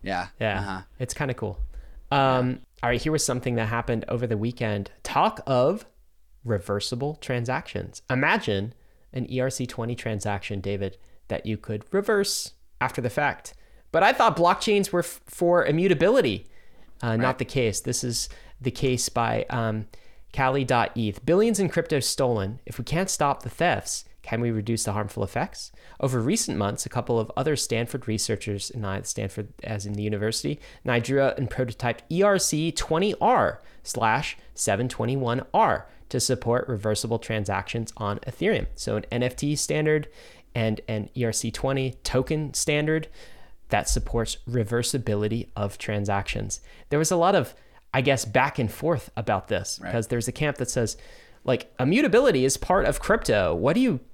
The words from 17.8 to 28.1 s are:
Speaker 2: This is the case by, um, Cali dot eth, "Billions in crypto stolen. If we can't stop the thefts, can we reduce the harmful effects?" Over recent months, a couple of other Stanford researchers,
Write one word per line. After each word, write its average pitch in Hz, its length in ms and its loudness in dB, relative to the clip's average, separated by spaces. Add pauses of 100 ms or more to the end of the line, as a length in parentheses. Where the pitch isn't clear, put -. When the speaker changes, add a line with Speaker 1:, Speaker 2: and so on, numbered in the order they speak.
Speaker 2:
This - 220 -4
is 117 260 -4 (320)
the 123 100 0
case 127 380 0
by, 113 400 0
um, 110 380 -2 (440)
Cali 135 320 2
dot 123 340 2
eth, 107 280 -2
"Billions 196 340 4
in 185 100 2
crypto 160 300 0
stolen. 120 680 0
If - 120 -12
we 117 80 -8
can't 185 240 -2
stop 143 340 0
the 120 60 -8
thefts, - 560 -2 (160)
can 113 200 -4
we 117 100 0
reduce 110 320 -2
the 101 100 -2
harmful 104 300 -4
effects?" - 480 -6 (280)
Over 127 200 0
recent 156 380 0
months, 101 280 -2
a - 40 -8
couple 117 300 0
of 107 180 -4
other 143 180 0
Stanford 120 520 -4
researchers, 104 680 -2